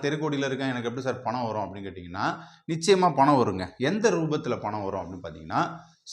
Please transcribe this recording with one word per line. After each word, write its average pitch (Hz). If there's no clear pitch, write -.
தெருக்கோடியில 143
இருக்கேன், 131
எனக்கு 120
எப்படி 123
சார் 120
பணம் 120
வரும்?" 107
அப்படின்னு 98
கேட்டீங்கன்னா, 90
நிச்சயமா 180
பணம் 139
வருங்க. 95
எந்த 208
ரூபத்துல 147
பணம் 104
வரும் 95
அப்படின்னு 87
பாத்தீங்கன்னா, 80